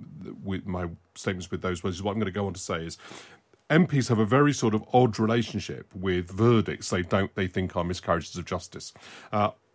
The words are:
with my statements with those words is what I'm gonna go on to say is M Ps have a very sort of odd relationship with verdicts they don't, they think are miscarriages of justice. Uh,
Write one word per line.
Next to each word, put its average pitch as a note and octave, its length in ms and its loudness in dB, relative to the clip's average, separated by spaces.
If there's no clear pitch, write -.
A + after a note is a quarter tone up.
with F#2+ 220 -4
my F2+ 220 -4
statements F#2 380 -6
with F2 100 -6
those F#2 220 -2
words F#2 140 -4
is F#2+ 40 -8
what G2 120 -2
I'm A2 60 -2
gonna G2 120 -2
go G2+ 160 -2
on F2+ 60 -4
to E2 60 -10
say E2 260 -4
is E2 120 -10
M E3 160 6
Ps C3+ 220 2
have A#2 100 4
a A2 80 6
very C#3+ 260 6
sort A#2 220 2
of A2 100 2
odd B2 260 4
relationship A2 760 -2
with F2+ 380 -2
verdicts A2 580 4
they F#2 140 0
don't, G2 320 0
they G2 100 0
think F#2 320 -2
are F2 60 0
miscarriages F2 520 -2
of F2 100 -8
justice. - 480 -8
Uh, G#2 200 2